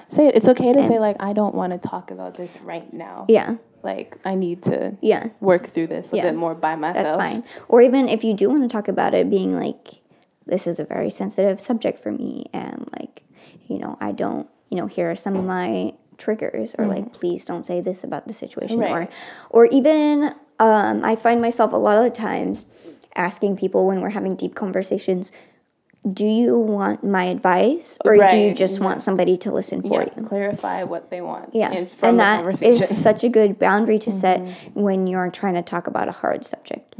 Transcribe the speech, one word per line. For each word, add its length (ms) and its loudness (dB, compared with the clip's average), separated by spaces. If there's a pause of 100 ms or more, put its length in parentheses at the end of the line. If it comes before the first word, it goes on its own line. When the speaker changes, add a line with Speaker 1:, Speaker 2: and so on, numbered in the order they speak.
Speaker 1:
say 200 4
it. 80 4
It's 120 6
okay 240 4
to 100 6
say, 120 4
Speaker 2:
And 80 2
Speaker 1:
like, 180 0
"I 120 -4
don't 220 0
wanna 240 -4
talk 320 -10
about 240 -12
this 260 -12
right 320 -12
now." 360 -12
Speaker 2:
Yeah. 280 4 (280)
Speaker 1:
Like, 400 -10
"I 100 -4
need 300 -4
to 360 -2
Speaker 2:
Yeah. 280 0 (120)
Speaker 1:
work 280 2
through 180 -4
this 260 -8
a 40 -2
Speaker 2:
Yeah. 80 -2
Speaker 1:
bit 100 0
more 200 -4
by 200 -2
myself." 440 -2
Speaker 2:
That's 160 -2
fine. 100 -8 (240)
Or 120 6
even 280 6
if 160 -2
you 100 2
do 160 2
wanna 180 2
talk 200 -4
about 260 0
it, 160 2
being 260 0
like, 440 -8 (460)
"This 200 -4
is 140 -6
a 40 -4
very 260 -4
sensitive 500 -2
subject 420 -4
for 80 -8
me, 420 -8
and, 360 -10 (100)
like, 240 -16 (460)
you 100 -6
know, 220 -8
I 120 -6
don't, 360 -6 (200)
you 80 -6
know, 100 -4
here 240 -4
are 60 -4
some 200 -6
of 80 -2
my 480 -4 (240)
triggers," 600 -6
or, 100 -2
like, 180 -4
Speaker 1:
Mm-hmm. 160 -16
Speaker 2:
"Please 240 -6
don't 200 -10
say 160 -4
this 220 -6
about 240 -10
the 80 -12
situation," 460 -6
Speaker 1:
Right. 120 0
Speaker 2:
or, 160 -4 (420)
or 160 8
even, 640 4 (260)
um, 460 4
I 100 2
find 260 2
myself 320 2
a 40 0
lot 220 4
of 40 6
the 80 4
times 560 -6 (480)
asking 420 -2
people 300 0
when 140 0
we're 100 -4
having 260 -4
deep 180 -8
conversations, 800 -4 (800)
"Do 140 -4
you 340 2
want 440 -2
my 220 0
advice, 800 0
or 100 6
do 220 8
you 120 4
Speaker 1:
Right. 80 -2
Speaker 2:
just 220 0
Speaker 1:
Yeah. 60 0
Speaker 2:
want 160 -2
somebody 380 2
to 140 -6
listen 300 -4
for 200 0
Speaker 1:
Yeah. 140 -2
Speaker 2:
you?" 60 -10
Speaker 1:
Clarify 640 -6
what 260 -10
they 100 -10
want 320 -12
Speaker 2:
Yeah. 200 0
Speaker 1:
in, 140 -4
from 240 0
Speaker 2:
And 80 6
Speaker 1:
the 40 6
Speaker 2:
that 140 4
Speaker 1:
conversation. 480 4
Speaker 2:
is 120 -2
such 280 2
a 40 4
good 300 4
boundary 420 2
to 120 -6
set 320 2
Speaker 1:
Mm-hmm. 360 -10
Speaker 2:
when 280 0
you're 220 -2
trying 240 -4
to 80 -2
talk 260 -6
about 200 -2
a 40 -8
hard 320 -4
subject. 560 -14